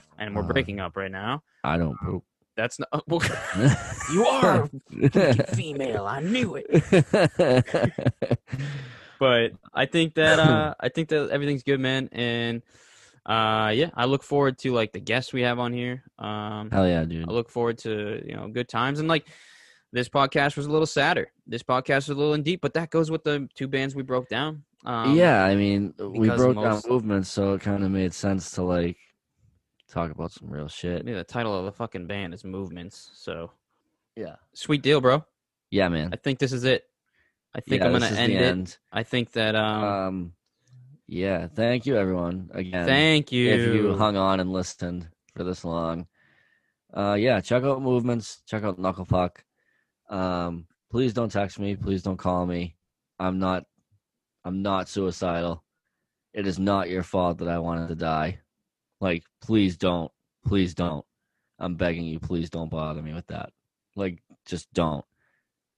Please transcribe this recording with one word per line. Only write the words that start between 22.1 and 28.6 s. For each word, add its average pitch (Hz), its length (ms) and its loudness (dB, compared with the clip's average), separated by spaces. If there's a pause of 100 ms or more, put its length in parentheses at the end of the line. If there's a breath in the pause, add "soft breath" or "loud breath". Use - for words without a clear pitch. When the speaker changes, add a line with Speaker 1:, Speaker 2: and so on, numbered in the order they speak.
Speaker 1:
a 143 40 -4
little 147 180 0
in 151 100 0
deep, 175 200 -2
but 139 120 -2
that 160 160 -2
goes 160 200 2
with 160 120 -4
the 147 320 -2
two 135 140 -6
bands 135 260 -2
we 139 80 -6
broke 127 280 -2
down. 147 340 -4 (220)
Um, 120 280 2
Speaker 2:
Yeah, 151 300 6
I 98 100 6
mean, 101 440 2
we 101 220 -4
Speaker 1:
because 117 180 4
Speaker 2:
broke 127 180 6
down 107 80 0 (120)
Speaker 1:
most 107 120 -6
Speaker 2:
movements, 107 400 0
so 98 240 0
it 95 80 -2
kinda 101 300 0
made 95 240 0
sense 98 380 -2
to, 92 100 -4